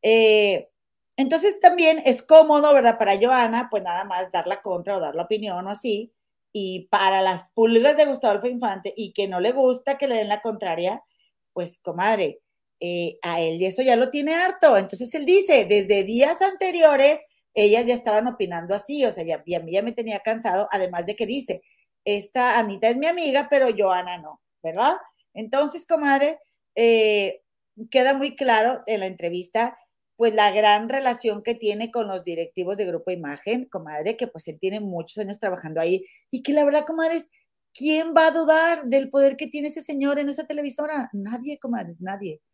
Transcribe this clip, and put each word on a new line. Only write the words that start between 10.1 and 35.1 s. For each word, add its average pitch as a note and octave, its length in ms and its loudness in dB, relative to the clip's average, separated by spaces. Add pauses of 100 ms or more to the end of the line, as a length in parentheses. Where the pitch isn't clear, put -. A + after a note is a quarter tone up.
den G#3+ 140 -2
la G#3 120 -2
contraria, F#3+ 600 -6 (500)
pues, F3 260 -10
comadre, F3+ 640 -2 (400)
eh, F3 420 -6
a E3+ 180 -4
él E3 200 -4
y F#3 40 0
eso F#3+ 160 -4
ya B3+ 140 4
lo B3+ 140 0
tiene D4 260 -4
harto. F4 420 4
Entonces G3 380 -4
él D4 100 -6
dice, F4+ 400 4
"Desde G3 380 2
días C4 380 2
anteriores, D#4+ 840 4 (280)
ellas G#3+ 320 4
ya B3 80 0
estaban A#3 340 0
opinando F3 480 -6
así, C#4+ 300 -4
o G#3 80 0
sea, F3+ 120 -10
ya, D#3+ 220 -6
ya, E3+ 180 -6
ya F3+ 160 -2
me A#3 120 -8
tenía A3 260 -8
cansado", G#3+ 520 -4
además F3+ 340 -4
de G#3 100 -8
que A3 100 -4
dice, B3 360 -8 (420)
"Esta G#3 560 0
Anita G#3 300 0
es A#3+ 80 0
mi D4 100 -2
amiga, D4+ 420 -2
pero C4+ 260 2
Joana F3+ 440 -2
no", D3+ 220 -20 (220)
¿verdad? G#3 320 0 (380)
Entonces, C#4+ 540 -4
comadre, D4 520 0 (360)
eh, G#3+ 680 2 (500)
queda C4 220 2
muy C4+ 220 -4
claro B3 520 0
en G#3 140 -2
la F#3+ 60 -6
entrevista, F3+ 680 -6 (400)
pues, A3+ 160 2
la G#3 180 4
gran G#3+ 380 2
relación A#3+ 540 -4
que A3+ 120 -4
tiene A3 360 -6
con A3+ 160 -4
los F#3 160 -8
directivos F3 540 -6
de G#3 80 -4
Grupo E3+ 260 -6
Imagen, F3+ 540 -8
comadre, E3 520 -8
que, A#3+ 100 -6
pues, - 220 -16
él D#3 100 -18
tiene F#3+ 220 -6
muchos F3 380 -10